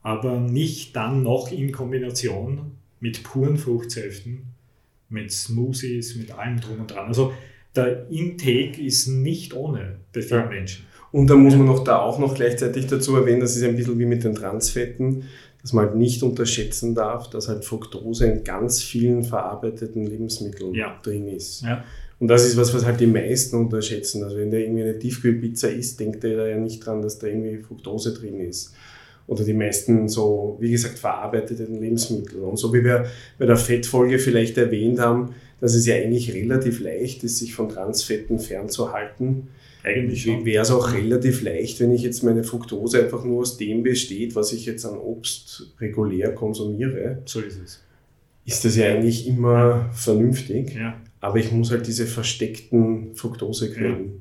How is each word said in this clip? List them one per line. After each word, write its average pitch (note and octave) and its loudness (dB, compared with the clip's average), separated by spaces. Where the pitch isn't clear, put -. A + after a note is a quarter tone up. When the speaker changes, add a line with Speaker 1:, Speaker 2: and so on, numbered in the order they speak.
Speaker 1:
aber A#2 -2
nicht B2 -2
dann B2+ 0
noch B2 0
in C#3 -4
Kombination B2+ -6
mit A#2 -8
puren C#3+ 0
Fruchtsäften, A#2 -6
mit G#2 -8
Smoothies, A#2+ -4
mit A2 -12
allem A#2 -4
drum A2 -10
und A2 -10
dran. G2 -10
Also B2+ 0
der B2 0
Intake D#3 0
ist C3 -2
nicht C3 -2
ohne B2 -6
bei A#2 -4
vielen A#2 2
Speaker 2:
Ja. A2+ -2
Speaker 1:
Menschen. F#2+ -10
Speaker 2:
Und C3+ 6
da C#3+ 12
muss C3+ 12
man C3+ 10
Speaker 1:
Ja. C3 8
Speaker 2:
noch, C3 2
da A2+ 4
auch A#2+ 0
noch C3+ 0
gleichzeitig A#2+ 0
dazu C3+ 0
erwähnen, A#2+ 6
das A#2+ 0
ist A#2+ 0
ein A#2+ 2
bisschen A#2+ 0
wie A#2+ 2
mit A#2+ 2
den A2 2
Transfetten, A#2+ -2
dass A#2 -4
man G#2 6
halt A2 0
nicht A#2+ 2
unterschätzen A#2 -2
darf, A2+ -4
dass A2 -8
halt G#2+ -6
Fructose A2+ -2
in G#2+ 0
ganz G#2+ -2
vielen A#2+ 0
verarbeiteten A2 -6
Lebensmitteln G#2+ -8
Speaker 1:
Ja. G#2+ -6
Speaker 2:
drin G#2 -4
ist. - -10
Speaker 1:
Ja. A#2 -4
Speaker 2:
Und A#2 2
das A#2+ 10
ist A#2+ 2
was, A#2+ 4
was A#2 2
halt A#2 2
die A#2 8
meisten A#2 2
unterschätzen. A2 -2
Also G2+ -6
wenn G#2 -2
der A2+ 2
irgendwie A2+ -2
eine A2 -2
Tiefkühlpizza A#2 0
isst, A#2 -4
denkt G#2+ -4
der A2 0
da A2 0
ja G#2+ -2
nicht A2+ -6
dran, A2 -4
dass G#2+ -6
da A2 -6
irgendwie A2 -4
Fructose A2 -8
drin G#2 -10
ist. F2 -10
Oder A2+ -2
die G#2+ 0
meisten G#2+ 2
so, G#2 0
wie A#2 0
gesagt, A#2 0
verarbeiteten A2 -4
Lebensmittel. A2 -2
Und F#2 -4
so A#2 0
wie A#2+ 6
wir B2 4
bei B2+ 0
der A#2+ 8
Fettfolge B2 2
vielleicht A#2 2
erwähnt A#2 2
haben, A#2+ 2
dass A#2 2
es A#2 6
ja A2+ 4
eigentlich A#2 0
relativ A#2 0
leicht G#2 -6
ist, A#2 -4
sich A#2 -8
von G#2+ -4
Transfetten G#2 -4
fernzuhalten. G#2+ -4
Speaker 1:
Eigentlich A#2+ -2
schon. A2+ 0
Speaker 2:
Wäre G#2+ 4
es A#2 2
auch A#2+ 4
relativ A#2 2
leicht, G#2 -4
wenn A#2+ 4
ich A#2+ 2
jetzt A#2+ -4
meine A2+ 4
Fructose A#2 0
einfach - -2
nur B2 0
aus - -4
dem G#2+ -2
besteht, A#2 -2
was G#2+ 0
ich A#2 -8
jetzt A2+ -8
an G#2+ -8
Obst - -10
regulär G#2 0
konsumiere. G#2+ -4
Speaker 1:
So - -8
ist G2+ -10
es. - -20
Speaker 2:
Ist - -4
das G#2+ 4
ja G#2+ 6
eigentlich A#2 2
immer A#2+ 4
vernünftig. A#2 0
Speaker 1:
Ja. A2+ -8
Speaker 2:
Aber G2+ 0
ich A2 2
muss A2+ 2
halt A#2 0
diese A2+ -2
versteckten A2+ 0
Fructosequellen F#2+ -4
Speaker 1:
Ja. - -10